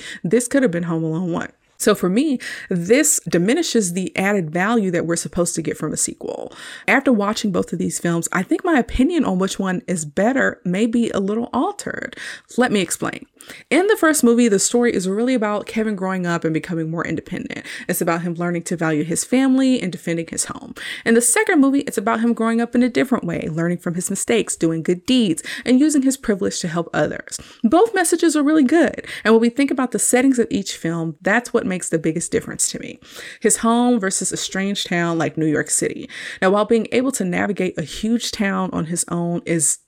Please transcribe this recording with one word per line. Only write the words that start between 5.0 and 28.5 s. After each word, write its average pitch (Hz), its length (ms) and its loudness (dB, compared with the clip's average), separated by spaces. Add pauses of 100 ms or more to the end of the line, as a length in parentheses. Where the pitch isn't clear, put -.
we're 170 120 0
supposed 175 380 -2
to 170 60 -4
get 156 160 -4
from 156 140 -4
a - 60 -6
sequel. - 560 -6 (340)
After 269 240 4
watching 208 400 0
both 180 220 -2
of 170 60 -4
these 180 200 -2
films, 170 320 -2
I 180 120 0
think 311 200 -2
my 330 160 2
opinion 262 460 2
on 185 140 0
which 190 200 -2
one 185 260 -2
is 165 200 -4
better 196 580 0
may 190 240 0
be 233 220 2
a - 100 -2
little 208 320 -2
altered. - 640 -4 (420)
Let 247 140 4
me 208 80 2
explain. - 460 -4 (440)
In 339 160 4
the 427 120 4
first 311 260 4
movie, 233 240 6
the 202 100 4
story 240 340 2
is 185 160 -2
really 233 280 0
about 208 320 -2
Kevin 220 280 -2
growing 185 300 -4
up 170 180 -2
and 160 100 0
becoming 160 360 -4
more 165 160 -4
independent. - 580 -8 (240)
It's 175 140 -2
about 170 220 0
him 175 100 -2
learning 175 300 -4
to 175 140 -4
value 160 260 0
his 165 200 -4
family 262 560 2
and 180 120 -4
defending 165 340 -6
his - 200 -6
home. - 280 -12 (320)
In 226 80 4
the 233 80 6
second 392 400 4
movie, 269 200 4
it's - 160 -6
about 226 240 0
him 233 120 2
growing 226 260 0
up 233 140 -2
in 240 80 4
a 247 80 4
different 247 360 0
way, 170 260 -4
learning 170 280 -2
from 175 140 -4
his 180 160 -4
mistakes, 208 460 0
doing 165 260 0
good 180 240 -2
deeds, 226 380 2 (200)
and 254 160 4
using 302 220 4
his 262 160 2
privilege 196 440 -2
to 185 60 -2
help 165 240 -4
others. - 480 -4 (240)
Both 349 300 6
messages 339 420 2
are 302 60 2
really 302 220 4